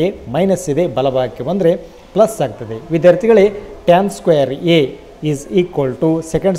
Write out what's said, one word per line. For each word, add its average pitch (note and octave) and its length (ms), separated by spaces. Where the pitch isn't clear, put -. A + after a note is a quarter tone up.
A G3 40
ಮೈನಸ್ F#3 380
ಇದೆ, E3 120
ಬಲಭಾಗಕ್ಕೆ B2+ 540
ಬಂದರೆ F3 200
ಪ್ಲಸ್ G#3+ 220
ಆಗ್ತದೆ. A2 300
ವಿದ್ಯಾರ್ಥಿಗಳೇ, F3+ 500
tan F#3+ 160
square C#3+ 340
A D3+ 40
is C#3 100
equal C#3+ 300
to D#3+ 80
second F3 260